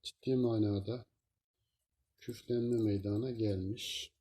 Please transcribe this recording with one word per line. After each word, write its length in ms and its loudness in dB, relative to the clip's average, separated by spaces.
ciddi 320 -4
manada 680 2
küflenme 580 -2
meydana 540 0
gelmiş. 880 -2